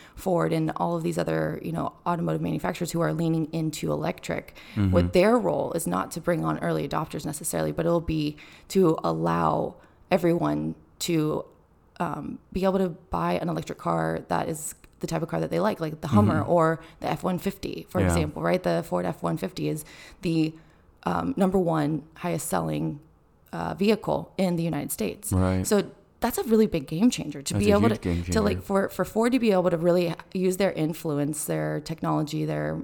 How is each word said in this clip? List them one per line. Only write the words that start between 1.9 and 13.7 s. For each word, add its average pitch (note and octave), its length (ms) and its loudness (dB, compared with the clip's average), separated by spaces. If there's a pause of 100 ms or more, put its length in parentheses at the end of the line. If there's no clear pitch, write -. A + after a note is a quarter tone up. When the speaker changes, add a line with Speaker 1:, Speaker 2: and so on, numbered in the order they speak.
Speaker 1:
automotive E3 340 -2
manufacturers E3+ 520 -4
who E3+ 100 0
are D#3 100 2
leaning D#3+ 400 0
into D#3+ 400 -2
electric, D3+ 600 -6 (220)
Speaker 2:
Mm-hmm. G2 160 4
Speaker 1:
what F2+ 200 4
their G3+ 240 6
role E3 380 0
is - 120 -2
not F#3 260 -2
to E3 100 -8
bring E3 200 0
on D#3 180 -2
early D#3+ 280 -2
adopters D#3 380 -4
necessarily, D#3+ 440 -4
but D#3+ 140 -2
it'll E3+ 160 2
be D3+ 380 -4 (300)
to F3+ 360 6
allow E3 720 0 (360)
everyone D#3+ 640 2 (260)
to, D3+ 440 0 (560)
um, E3 380 -6 (120)
be F#3 140 -4
able F#3+ 140 4
to F#3 100 2 (220)
buy E3+ 240 0
an F3 160 -2
electric D#3+ 260 -6